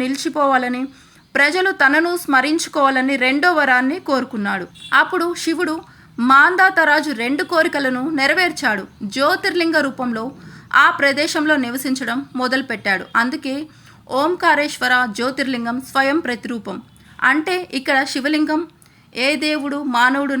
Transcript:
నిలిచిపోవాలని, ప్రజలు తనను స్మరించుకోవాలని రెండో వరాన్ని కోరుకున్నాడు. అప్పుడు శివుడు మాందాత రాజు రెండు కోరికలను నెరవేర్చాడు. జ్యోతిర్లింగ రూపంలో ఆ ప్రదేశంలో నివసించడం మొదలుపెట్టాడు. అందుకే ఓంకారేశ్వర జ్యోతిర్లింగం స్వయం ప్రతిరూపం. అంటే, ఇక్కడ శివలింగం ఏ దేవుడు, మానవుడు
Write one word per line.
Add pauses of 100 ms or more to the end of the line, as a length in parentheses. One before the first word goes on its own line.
నిలిచిపోవాలని, (520)
ప్రజలు
తనను (120)
స్మరించుకోవాలని
రెండో
వరాన్ని
కోరుకున్నాడు. (280)
అప్పుడు (180)
శివుడు (460)
మాందాత
రాజు (120)
రెండు
కోరికలను (160)
నెరవేర్చాడు. (200)
జ్యోతిర్లింగ (100)
రూపంలో (580)
ఆ
ప్రదేశంలో (100)
నివసించడం (160)
మొదలుపెట్టాడు. (160)
అందుకే (640)
ఓంకారేశ్వర (240)
జ్యోతిర్లింగం (140)
స్వయం
ప్రతిరూపం. (520)
అంటే, (240)
ఇక్కడ
శివలింగం (540)
ఏ
దేవుడు, (180)
మానవుడు